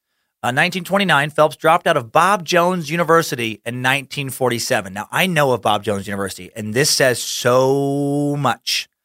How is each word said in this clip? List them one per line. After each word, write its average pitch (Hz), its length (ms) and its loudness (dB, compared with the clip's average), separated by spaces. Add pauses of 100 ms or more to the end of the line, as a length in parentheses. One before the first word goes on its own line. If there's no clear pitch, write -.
(420)
uh, 120 80 0
nineteen 170 340 0
twenty-nine, 170 460 2
Phelps 151 260 2
dropped 165 300 2
out 165 100 2
of 117 160 -6
Bob 175 320 2
Jones 170 460 0
University 156 720 0
in 123 160 -8
nineteen 135 480 -2
forty-seven. 120 640 -2
Now, 101 180 -10
I 160 160 0
know 147 260 2
of 110 100 -2
Bob 107 200 0
Jones 101 240 -2
University, 98 480 -8
and 107 200 -8
this 139 160 2
says 127 320 2
so 139 1120 0
much. - 540 -4 (140)